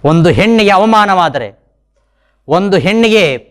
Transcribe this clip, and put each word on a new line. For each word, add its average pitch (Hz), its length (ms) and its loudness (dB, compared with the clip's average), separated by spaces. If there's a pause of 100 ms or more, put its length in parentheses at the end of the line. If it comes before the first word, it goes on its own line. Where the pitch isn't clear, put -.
ಒಂದು 160 260 2
ಹೆಣ್ಣಿಗೆ 208 400 0
ಅವಮಾನವಾದರೆ, 185 960 0 (800)
ಒಂದು 185 300 -2
ಹೆಣ್ಣಿಗೆ 202 580 0 (140)